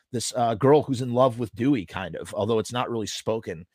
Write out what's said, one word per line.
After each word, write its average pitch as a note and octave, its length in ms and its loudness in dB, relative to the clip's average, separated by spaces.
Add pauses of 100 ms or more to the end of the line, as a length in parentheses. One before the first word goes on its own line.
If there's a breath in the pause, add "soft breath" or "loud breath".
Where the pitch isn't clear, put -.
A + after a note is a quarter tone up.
(120 soft breath)
this, A#2+ 240 -4
uh, A#2 180 2
girl C#3 300 6
who's B2+ 180 -2
in B2 120 -4
love B2 260 4
with A#2 160 -6
Dewey, B2 320 2
kind F2+ 280 -8
of, - 200 -10
although G#2+ 240 2
it's G#2+ 120 -4
not A#2+ 200 -4
really A2 160 -4
spoken. G#2+ 680 -6